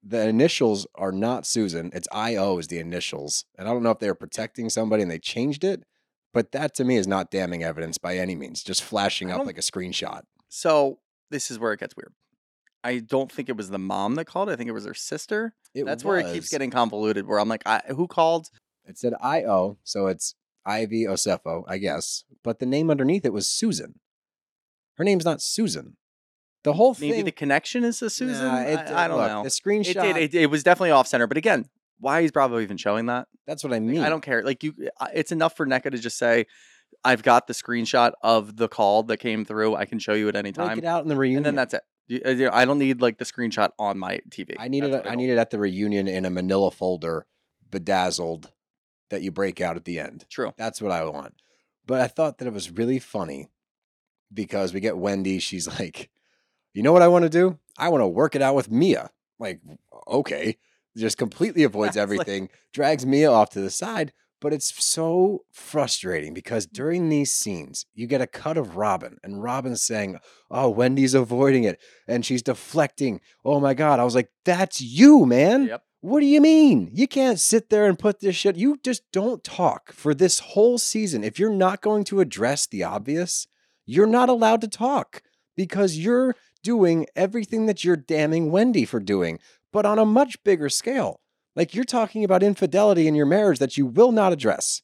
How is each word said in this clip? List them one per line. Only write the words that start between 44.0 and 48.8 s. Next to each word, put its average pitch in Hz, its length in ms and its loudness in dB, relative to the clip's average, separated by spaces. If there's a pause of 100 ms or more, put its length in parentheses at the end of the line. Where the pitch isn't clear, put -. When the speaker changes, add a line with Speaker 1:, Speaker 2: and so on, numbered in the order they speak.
Speaker 2:
T 98 120 -14
V. - 160 -12
Speaker 1:
I 117 80 -12
needed 139 240 -4
Speaker 2:
That's 135 40 0
Speaker 1:
it, - 20 -4
Speaker 2:
what - 80 -8
I 104 40 -8
Speaker 1:
I - 20 -6
Speaker 2:
want. 120 100 -6
Speaker 1:
needed 127 160 0
at 117 140 0
the 110 80 -6
reunion 101 480 -2
in 92 180 -4
a 92 60 -4
manila 92 400 0
folder, 85 560 -6 (420)
bedazzled, 90 840 -4 (600)